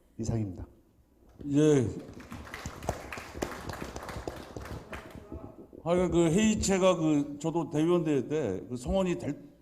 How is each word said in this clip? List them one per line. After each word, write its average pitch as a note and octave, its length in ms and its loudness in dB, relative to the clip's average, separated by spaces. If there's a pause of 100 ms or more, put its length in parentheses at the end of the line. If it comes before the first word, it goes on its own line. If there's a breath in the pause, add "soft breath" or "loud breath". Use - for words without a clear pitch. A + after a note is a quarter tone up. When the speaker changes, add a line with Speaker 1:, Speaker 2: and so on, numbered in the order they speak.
(200)
Speaker 1:
이상입니다. G#2+ 480 -2 (840)
Speaker 2:
예. C#3+ 360 6 (4000)
하여간 F3+ 280 2
그 E3+ 180 6
회의체가 F#3+ 640 4
그 D3 440 2
저도 D#3+ 300 -2
대의원대회 D#3 580 4
때 C3+ 420 -2
그 B2 80 -6
성원이 F3 400 0
될, C#3+ 200 -6 (240)